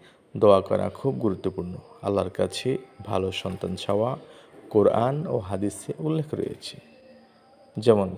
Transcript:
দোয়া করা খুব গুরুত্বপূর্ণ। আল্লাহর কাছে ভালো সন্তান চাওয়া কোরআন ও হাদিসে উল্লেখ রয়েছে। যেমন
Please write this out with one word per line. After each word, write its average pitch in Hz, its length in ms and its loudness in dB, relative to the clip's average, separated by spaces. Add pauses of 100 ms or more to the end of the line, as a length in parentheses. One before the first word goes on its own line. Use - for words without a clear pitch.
(380)
দোয়া 101 240 8
করা 98 280 -2
খুব 131 260 -4
গুরুত্বপূর্ণ। 92 600 -4 (260)
আল্লাহর 95 280 0
কাছে - 480 -2 (260)
ভালো 95 280 -2
সন্তান 92 440 -6
চাওয়া 107 420 -2 (520)
কোরআন 120 580 2
ও 127 100 -2
হাদিসে 98 600 -6
উল্লেখ 156 340 -2
রয়েছে। - 440 -8 (1000)
যেমন 104 400 4